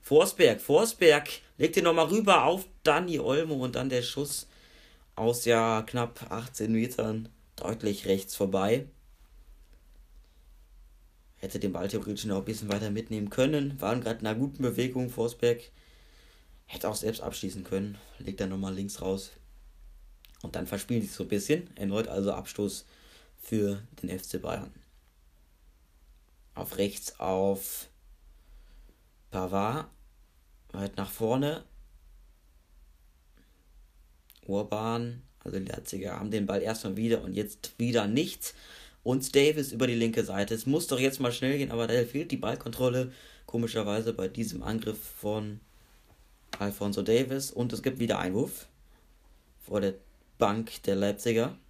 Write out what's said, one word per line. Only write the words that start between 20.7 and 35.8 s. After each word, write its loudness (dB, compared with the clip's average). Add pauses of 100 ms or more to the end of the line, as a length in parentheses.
sie -2
so -8
ein -6
bisschen. -2
Erneut -2
also 0
Abstoß -4 (560)
für 0 (200)
den -6
F -6
C -8
Bayern. -6 (1800)
Auf -8
rechts -4
auf -2 (1400)
Pavard. -2 (840)
Weit -6
nach -6
vorne. 0 (2750)
Urban. -2 (220)
Also -6
die -6
Leipziger -8